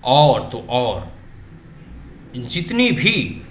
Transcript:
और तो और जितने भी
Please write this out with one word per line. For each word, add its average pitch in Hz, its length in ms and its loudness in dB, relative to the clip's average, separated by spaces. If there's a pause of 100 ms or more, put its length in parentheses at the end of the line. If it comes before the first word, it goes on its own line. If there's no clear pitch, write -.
और 131 400 4
तो - 260 -10
और 117 480 -2 (1160)
जितने 180 560 0
भी 151 600 -2